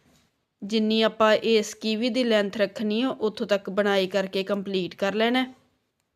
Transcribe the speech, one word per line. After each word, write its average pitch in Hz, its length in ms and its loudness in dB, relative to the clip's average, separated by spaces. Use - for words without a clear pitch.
ਜਿੰਨੀ 220 400 0
ਆਪਾਂ 220 320 4
ਇਸ 214 400 2
ਕੀਵੀ 226 360 -2
ਦੀ 254 140 0
ਲੈਂਥ 208 340 0
ਰੱਖਣੀ 214 440 -2
ਹੈ, 262 60 0
ਉੱਥੋਂ 214 400 -4
ਤੱਕ 196 220 0
ਬੁਣਾਈ 196 380 0
ਕਰਕੇ 190 360 -2
ਕੰਪਲੀਟ 190 520 -4
ਕਰ 196 180 -2
ਲੈਣਾ 233 300 0
ਹੈ। 254 100 -8